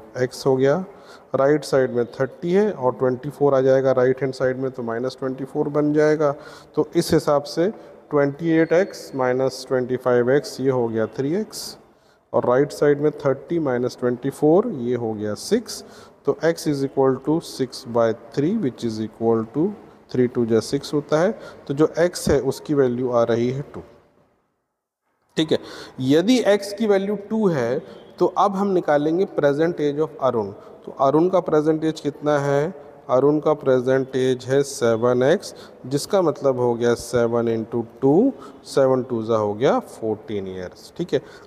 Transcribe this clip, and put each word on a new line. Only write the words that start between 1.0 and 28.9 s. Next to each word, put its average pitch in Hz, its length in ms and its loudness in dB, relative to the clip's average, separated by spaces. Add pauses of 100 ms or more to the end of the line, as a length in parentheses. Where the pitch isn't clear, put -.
Right 143 280 2
side 131 280 0
में 120 200 0
थर्टी 135 420 -6
है 208 180 2
और 127 240 -2
ट्वेंटी 127 340 -2
फ़ोर 143 260 2
आ 131 60 4
जाएगा 131 300 4
Right 127 300 2
hand 131 120 -4
side 131 240 -2
में, 131 140 -4
तो 127 120 -10
माइनस 117 360 -6
ट्वेंटी 131 260 -6
फ़ोर 147 240 -4
बन 147 240 0
जाएगा। 151 380 2 (440)
तो 156 200 0
इस 170 180 2
हिसाब 147 320 2
से 170 240 0 (420)
ट्वेंटी 147 460 2
एट 160 160 2
एक्स 190 420 0
माइनस 127 520 0
ट्वेंटी 127 300 -2
फ़ाइव 123 340 2
एक्स 143 300 0
ये 131 100 0
हो 123 160 0
गया 110 200 -2
थ्री 139 280 -4
एक्स - 420 -8 (560)
और 117 120 0
right 131 260 2
साइड 147 300 2
में 151 160 2
थर्टी 139 420 -2
माइनस 123 400 -2
ट्वेंटी 123 320 -2
फ़ोर 170 380 2
ये 123 260 -4
हो 117 180 -4
गया 104 200 -6 (120)
सिक्स, - 380 -4 (420)
तो 139 80 2 (100)
x 165 240 0
is 143 160 0
equal 135 300 2 (120)
to 151 160 0
six - 480 -8
by 117 160 2 (280)
three 147 160 0 (140)
which 127 220 -4
is 110 160 -4
equal 113 500 0
to 143 100 -2 (520)
three 127 160 2
two 120 160 -2
जा 110 140 2
सिक्स - 340 -4
होता 151 260 0
है, 185 120 2 (360)
तो 143 60 -6
जो 151 140 2 (120)
x 175 300 0
है 147 140 4
उसकी 135 300 -4
value 127 380 2
आ 120 120 4
रही 117 280 2
है 135 100 -6 (120)
टू। 87 80 -12 (1600)
ठीक 160 140 -2
है, 127 80 2 (400)
यदि 160 380 4 (100)
x 202 260 2
की 226 140 -2
value 196 280 2 (140)
two 220 180 0
है 135 320 0 (400)
तो 180 60 4 (120)
अब 196 180 2
हम 196 160 0
निकालेंगे 160 540 2 (140)